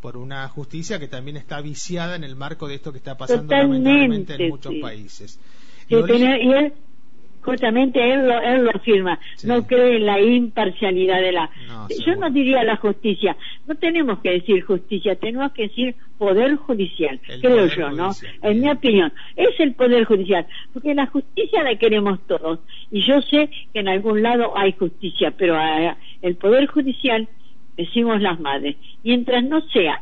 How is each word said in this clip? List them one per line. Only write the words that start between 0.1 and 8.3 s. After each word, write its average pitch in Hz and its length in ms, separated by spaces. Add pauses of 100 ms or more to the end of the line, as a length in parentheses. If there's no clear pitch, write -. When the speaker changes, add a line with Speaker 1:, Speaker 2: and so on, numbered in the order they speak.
Speaker 1:
una 135 320
justicia 151 500
que 143 100
también 135 280
está 147 240
viciada 170 560
en 170 80
el 135 120
marco 147 320
de 139 80
esto 151 140
que 131 80
está 135 200
pasando 233 260
Speaker 2:
Totalmente, 277 460
Speaker 1:
lamentablemente 214 540
en 165 60
muchos 135 220
Speaker 2:
sí. 151 80
Speaker 1:
países. 107 600 (480)
Speaker 2:
Sí, 233 60
Speaker 1:
Loli- 226 120
Speaker 2:
tenía, 247 360
y 254 100
él, 285 200 (680)
justamente 254 580 (120)
él 269 140
lo, 240 140